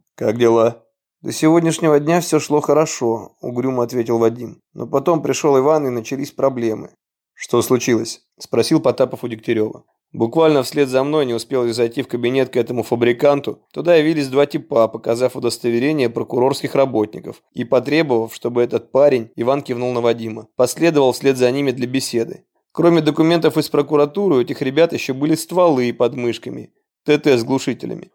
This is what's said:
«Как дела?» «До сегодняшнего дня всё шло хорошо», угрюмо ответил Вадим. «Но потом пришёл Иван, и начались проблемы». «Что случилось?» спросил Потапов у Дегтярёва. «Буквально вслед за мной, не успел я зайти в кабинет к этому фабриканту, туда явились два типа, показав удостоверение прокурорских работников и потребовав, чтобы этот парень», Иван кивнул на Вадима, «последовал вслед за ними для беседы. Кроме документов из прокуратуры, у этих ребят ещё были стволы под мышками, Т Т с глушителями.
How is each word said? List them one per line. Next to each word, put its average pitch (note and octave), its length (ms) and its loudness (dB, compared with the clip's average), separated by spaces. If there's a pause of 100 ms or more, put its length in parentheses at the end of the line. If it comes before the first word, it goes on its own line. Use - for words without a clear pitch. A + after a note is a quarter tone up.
(140)
«Как A#2 240 -2
дела?» A#2 460 4 (360)
«До A2+ 120 -8
сегодняшнего D#3+ 640 2
дня E3 220 2
всё E3 180 -2
шло D3 220 0
хорошо», C#3 800 0
угрюмо B2 420 -4
ответил A#2 360 -2
Вадим. A2+ 420 -2 (120)
«Но A2+ 140 -10
потом D#3+ 340 0
пришёл C#3 380 2
Иван, D3 300 2
и - 20 -2
начались C3 400 -8
проблемы». A#2+ 600 -2 (460)
«Что - 260 -2
случилось?» A#2+ 600 -2 (160)
спросил A#2 420 0
Потапов B2+ 440 -2
у A#2+ 40 -8
Дегтярёва. A2+ 540 -4 (300)
«Буквально C#3+ 500 2
вслед C#3+ 260 -2
за C3 140 2
мной, D3 240 0
не A#2+ 80 -4
успел A#2+ 320 -2
я A#2 60 -2
зайти A#2 300 -2
в - 40 -8
кабинет B2+ 440 -2
к - 60 -8
этому A2+ 280 -2
фабриканту, A#2+ 720 0 (140)
туда E3+ 240 2
явились D3+ 320 2
два C#3 180 2
типа, C3+ 400 0
показав A#2 480 -2
удостоверение A#2+ 720 -2
прокурорских B2 680 -2
работников A#2 640 -2 (100)
и A#2+ 120 -8
потребовав, B2+ 680 0
чтобы B2 300 -2
этот A#2+ 300 -4
парень», C3 420 4
Иван C3+ 280 -2
кивнул B2 300 -4
на A#2+ 80 -2
Вадима, A2+ 540 -2
«последовал C#3+ 560 2
вслед C3+ 260 0
за B2 140 2
ними C#3 220 -2
для B2+ 160 -6
беседы. B2+ 560 -6 (260)
Кроме E3+ 300 2
документов D#3+ 580 0
из D3+ 100 -4
прокуратуры, D3 680 0
у B2 40 4
этих B2 220 -4
ребят D3 300 2
ещё C#3 200 -6
были D3 220 0
стволы D#3 580 0
под A#2+ 220 -2
мышками, A#2 580 -8 (320)
Т D3 140 2
Т D3 180 2
с A#2 60 0
глушителями. B2 720 -6